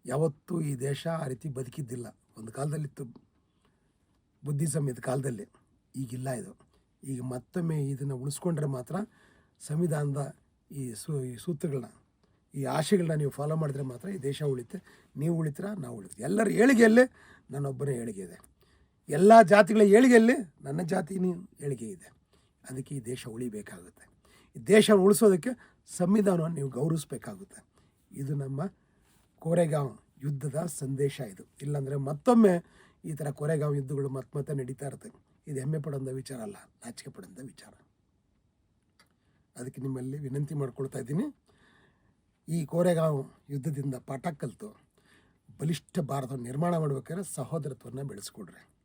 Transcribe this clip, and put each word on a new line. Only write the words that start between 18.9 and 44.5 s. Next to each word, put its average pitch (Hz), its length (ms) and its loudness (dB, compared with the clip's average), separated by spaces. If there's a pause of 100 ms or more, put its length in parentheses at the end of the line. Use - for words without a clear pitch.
ಎಲ್ಲ 202 320 10
ಜಾತಿಗಳ 208 400 6
ಏಳಿಗೆಯಲ್ಲಿ 233 520 8 (280)
ನನ್ನ 151 200 -6
ಜಾತಿನೂ 185 680 -2 (140)
ಏಳಿಗೆ 131 240 -6
ಇದೆ. 95 280 -14 (560)
ಅದಕ್ಕೆ 135 260 -10
ಈ 120 100 -10
ದೇಶ 127 220 -8
ಉಳಿಬೇಕಾಗುತ್ತೆ. 104 840 -12 (460)
ಈ 147 40 -12
ದೇಶ 202 320 8
ಉಳಿಸೋದಕ್ಕೆ 202 580 6 (480)
ಸಂವಿಧಾನವನ್ನು 180 580 2
ನೀವು 139 140 -4
ಗೌರವಿಸ್ಬೇಕಾಗುತ್ತೆ. 123 960 -6 (460)
ಇದು 139 240 -6
ನಮ್ಮ 135 260 -6 (800)
ಕೋರೆಗಾಂವ್ 156 580 2 (260)
ಯುದ್ಧದ 143 420 -4
ಸಂದೇಶ 139 540 -4
ಇದು. 104 240 -12 (180)
ಇಲ್ಲಾಂದ್ರೆ 143 340 -4
ಮತ್ತೊಮ್ಮೆ 175 840 4 (260)
ಈ 160 80 -8
ಥರ 143 160 -4
ಕೋರೆಗಾಂವ್ 147 460 -2
ಯುದ್ಧಗಳು 139 340 -4
ಮತ್ತೆ 135 280 -10
ಮತ್ತೆ 143 160 -6
ನಡೀತಾ 135 340 -8
ಇರುತ್ತೆ. 143 220 -14 (380)
ಇದು 139 120 -6
ಹೆಮ್ಮೆ 151 200 -4
ಪಡೋಂಥ 139 300 -6
ವಿಚಾರ 131 320 -10
ಅಲ್ಲ, 101 140 -10 (300)
ನಾಚಿಕೆ - 260 -16
ಪಡೋಂಥ - 280 -20
ವಿಚಾರ. - 340 -20 (1800)
ಅದಕ್ಕೆ 127 240 -12
ನಿಮ್ಮಲ್ಲಿ 131 360 -6
ವಿನಂತಿ 143 380 -4
ಮಾಡ್ಕೊಳ್ತಾ 135 440 -6
ಇದ್ದೀನಿ, 160 360 -4 (1120)
ಈ 160 160 -2
ಕೋರೆಗಾಂವ್ 160 640 2 (200)
ಯುದ್ಧದಿಂದ 139 460 -4
ಪಾಠ 135 320 -10
ಕಲಿತು 113 540 -10 (800)